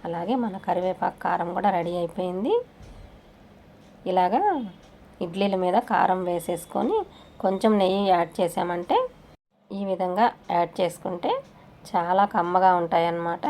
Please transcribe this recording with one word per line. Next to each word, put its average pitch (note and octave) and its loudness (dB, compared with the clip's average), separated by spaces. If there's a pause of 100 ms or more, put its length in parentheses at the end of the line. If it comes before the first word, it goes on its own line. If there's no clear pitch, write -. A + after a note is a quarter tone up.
అలాగే E3+ -4 (100)
మన F#3+ -6
కరివేపాకు F3+ -2
కారం F3 -2
కూడా G3 0
రెడీ E3+ -2
అయిపోయింది. F#3 -4 (1600)
ఇలాగా F#3 4 (840)
ఇడ్లీల F#3+ -2
మీద F3+ 2 (140)
కారం F#3 4 (100)
వేసేసుకొని F3 -2 (460)
కొంచెం G3 2 (100)
నెయ్యి F#3+ 2
యాడ్ E3+ 2
చేసామంటే F3+ -2 (760)
ఈ G3 -8
విధంగా F#3 0 (300)
యాడ్ E3+ 0
చేసుకుంటే F3+ -4 (580)
చాలా F3+ 2 (120)
కమ్మగా F#3 4 (100)
ఉంటాయన్నమాట. E3+ -2